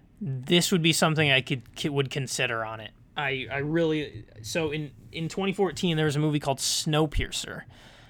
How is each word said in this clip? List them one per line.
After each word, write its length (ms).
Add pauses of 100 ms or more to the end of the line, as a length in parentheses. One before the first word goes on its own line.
(200)
this 520
would 100
be 120
something 380
I 100
could, 200 (160)
c-, 120
would 200
consider 560
on 160
it." 100 (240)
I, 360
I 60
really, 640 (180)
so 300
in, 200 (220)
in 160
twenty 240
fourteen, 420
there 100
was 120
a 20
movie 220
called 180
Snowpiercer. 1040 (480)